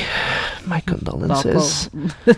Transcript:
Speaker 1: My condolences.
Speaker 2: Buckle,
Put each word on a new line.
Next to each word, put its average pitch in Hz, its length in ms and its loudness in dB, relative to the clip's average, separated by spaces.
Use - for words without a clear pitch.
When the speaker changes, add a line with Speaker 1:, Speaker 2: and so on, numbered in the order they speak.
Speaker 1:
My 170 140 -2
condolences. - 1120 0
Speaker 2:
Buckle, 156 480 2